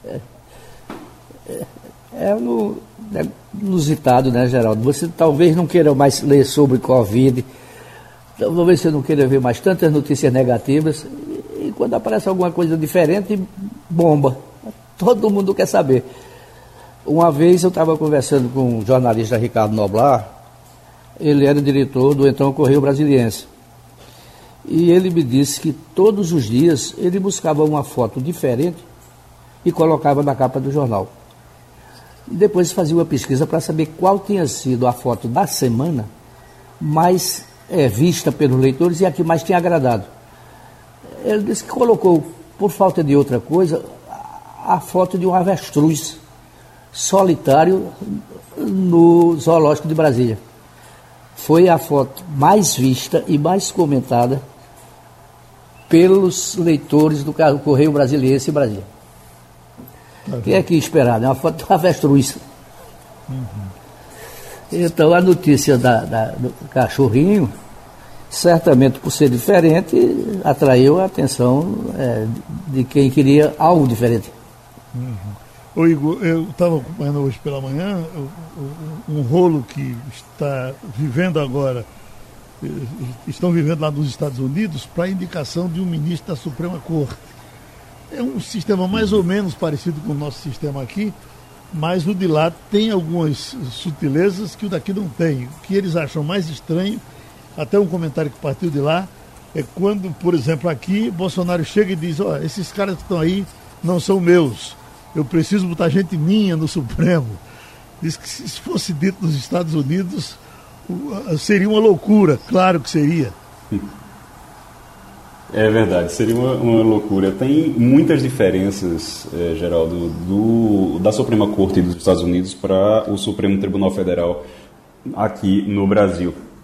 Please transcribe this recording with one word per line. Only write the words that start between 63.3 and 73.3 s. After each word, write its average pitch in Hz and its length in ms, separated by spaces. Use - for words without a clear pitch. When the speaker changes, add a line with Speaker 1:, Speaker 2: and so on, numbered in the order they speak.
Speaker 1:
Então, 170 420
a 180 80
notícia 147 560
da, 120 260
da, 113 280
do 123 200
cachorrinho, 135 760
certamente 147 720
por - 140
ser 147 180
diferente, 165 640
atraiu 139 560
a 190 60
atenção, 143 720
é, 117 300
de 131 160
quem 135 260
queria 147 480